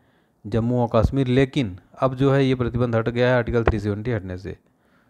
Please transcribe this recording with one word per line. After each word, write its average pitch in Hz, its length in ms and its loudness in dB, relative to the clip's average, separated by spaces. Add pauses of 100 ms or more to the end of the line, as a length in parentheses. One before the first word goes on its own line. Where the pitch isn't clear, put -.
(460)
जम्मू 117 360 0
और 117 140 0
कश्मीर। 127 320 2
लेकिन 127 500 0 (220)
अब 131 160 0
जो 135 160 2
है 135 140 4
ये 131 100 2
प्रतिबंध 120 400 -2
हट 113 140 0
गया 123 200 2
है 127 60 2
आर्टिकल 117 280 0
थ्री 110 160 2
सेवेंटी 104 320 -4
हटने 95 260 -6
से। 95 200 -12 (520)